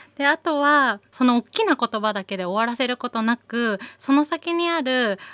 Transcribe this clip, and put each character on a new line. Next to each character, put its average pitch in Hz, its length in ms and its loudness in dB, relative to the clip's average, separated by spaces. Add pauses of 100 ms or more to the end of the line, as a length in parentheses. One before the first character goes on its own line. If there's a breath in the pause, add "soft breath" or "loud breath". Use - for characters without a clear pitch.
(160 loud breath)
で、 277 100 -2
あ 311 120 2
と 311 200 -2
は 285 520 2
そ - 120 -6
の 247 140 4
大 240 60 0
き - 240 -2
な 277 100 4
言 226 240 -2
葉 214 140 0
だ 196 100 -6
け 196 140 -6
で 180 80 -4
終 190 120 -2
わ 226 60 2
ら 240 120 -2
せ 254 120 0
る 247 80 -4
こ 247 140 -8
と 226 100 -4
な 233 160 0
く、 226 420 -4 (200 loud breath)
そ - 160 0
の 294 100 4
先 339 300 -4
に 339 160 0
あ 330 100 0
る 247 380 0 (160 loud breath)